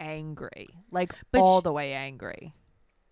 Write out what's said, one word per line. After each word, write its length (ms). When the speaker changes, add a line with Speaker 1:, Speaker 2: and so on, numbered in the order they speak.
Speaker 1:
angry, 680
like, 220
Speaker 2:
But 80
Speaker 1:
all 200
Speaker 2:
sh- 40
Speaker 1:
the 80
way 200
angry. 640